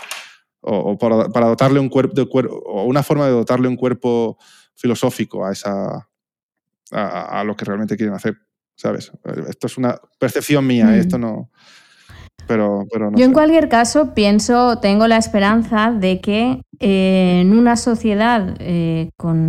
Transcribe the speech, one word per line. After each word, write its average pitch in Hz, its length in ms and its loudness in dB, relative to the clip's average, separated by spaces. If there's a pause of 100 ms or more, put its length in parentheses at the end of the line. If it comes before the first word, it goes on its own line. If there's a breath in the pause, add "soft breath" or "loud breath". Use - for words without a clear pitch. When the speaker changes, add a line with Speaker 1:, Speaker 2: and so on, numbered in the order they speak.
(600 loud breath)
Speaker 1:
o, - 160 -4
o 98 220 -2
para, 113 320 2
para 117 160 2
dotarle 135 340 2
un 135 80 -2
cuerp-, 123 240 0
de 131 160 0
cuer-, 127 220 0
o 98 340 -6
una 135 180 0
forma 147 220 0
de 135 80 2
dotarle 123 340 0
un 127 100 -2
cuerpo 120 600 -2 (380 soft breath)
filosófico 113 720 -4
a 98 60 -4
esa, 101 420 -6
a, - 120 -14 (840)
a, 95 480 -8
a 104 40 -6
lo 107 120 -6
que - 80 -10
realmente 104 320 -6
quieren 107 180 -4
hacer, 104 220 -6 (400)
¿sabes? - 340 -8 (380)
Esto 117 200 -8
es - 100 -12
una 123 200 -2 (200)
percepción 139 480 0
mía, 117 260 4
¿eh? 104 60 6
Speaker 2:
Hmm. - 20 4
Speaker 1:
Esto 175 180 0
no, 117 320 -8 (960 soft breath)
pero, 202 460 0
pero 220 180 -2
no 214 60 0
Speaker 2:
Yo, 247 80 6
en 262 60 6
Speaker 1:
sé. 254 40 2
Speaker 2:
cualquier 311 360 4
caso, 247 420 2
pienso, 220 640 2
tengo 208 300 2
la 226 80 4
esperanza 220 760 0
de 185 280 0
que, 233 400 -2 (180)
eh, 190 640 2
en 190 160 6
una 233 200 4
sociedad, 220 840 0
eh, 165 580 -2
con 165 220 -2 (100)